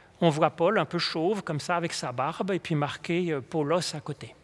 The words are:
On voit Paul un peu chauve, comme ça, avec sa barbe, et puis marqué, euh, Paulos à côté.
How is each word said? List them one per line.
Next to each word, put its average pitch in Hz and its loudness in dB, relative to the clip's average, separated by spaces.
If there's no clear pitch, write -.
On 170 6
voit 156 4
Paul 196 2
un 160 2
peu 175 -2
chauve, 180 0
comme 151 -4
ça, 175 -2
avec 170 -2
sa 131 -6
barbe, 156 -2
et 175 0
puis - -2
marqué, 165 0
euh, 139 -2
Paulos 160 0
à 147 -10
côté. - -12